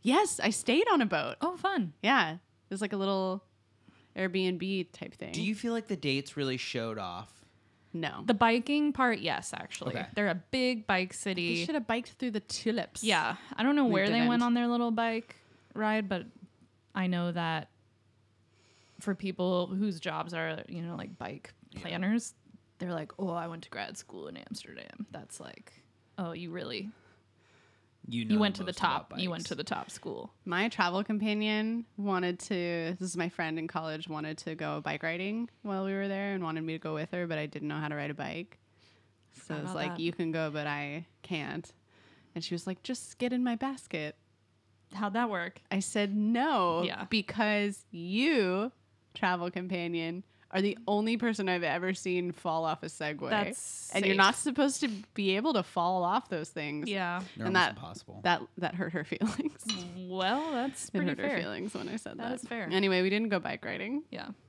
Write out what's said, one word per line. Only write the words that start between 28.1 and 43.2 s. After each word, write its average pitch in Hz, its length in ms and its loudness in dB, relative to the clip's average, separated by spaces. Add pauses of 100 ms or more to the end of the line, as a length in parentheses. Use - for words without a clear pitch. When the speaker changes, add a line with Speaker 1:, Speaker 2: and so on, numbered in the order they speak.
Speaker 2:
you - 60 0
Speaker 3:
know 214 120 4
Speaker 2:
went 208 180 4
to 196 60 -6
the 180 60 -4
Speaker 3:
most 180 120 -6
about 147 300 2
Speaker 2:
top. - 80 -8
You 180 120 -2
went 165 120 -6
Speaker 3:
bikes. - 60 -6
Speaker 2:
to 175 80 -2
the 139 80 -6
top - 260 -6
school." - 420 -10 (120)
Speaker 1:
My 185 240 2
travel 185 340 2
companion 214 840 0 (100)
wanted 180 440 0
to, 175 580 -2
this 185 120 -4
is 170 60 -4
my 170 120 0
friend 160 300 -4
in 160 80 -4
college, 160 420 -6
wanted 156 300 -4
to 160 160 -6
go 151 260 -4
bike 151 220 -4
riding 196 460 -4 (140)
while 190 220 -2
we 196 100 -2
were 196 140 -2
there 196 260 -2
and 185 100 -2
wanted 160 180 -2
me 160 120 -2
to 160 40 -6
go 156 160 -4
with 156 180 -4
her, 175 140 -2
but 160 120 -2
I 151 80 -2
didn't 151 220 -6
know 151 120 -2
how 151 80 -2
to 151 80 -4
ride 147 140 -4
a 147 40 -4
bike. 160 440 -8 (760)
So - 100 -20
Speaker 2:
Forgot 156 160 -6
Speaker 1:
I 147 40 -6
was 180 100 -6
Speaker 2:
about 180 40 -4
Speaker 1:
like, 151 200 -2
Speaker 2:
that. - 40 -6
Speaker 1:
"You 165 120 0
can 165 200 -2
go, 160 180 0
but 147 160 -4
I 147 400 -4 (160)
can't." 151 500 -6 (600)
And 165 100 -6
she - 100 -4
was 170 120 -6
like, 185 160 -6
"Just - 360 -8
get 247 140 0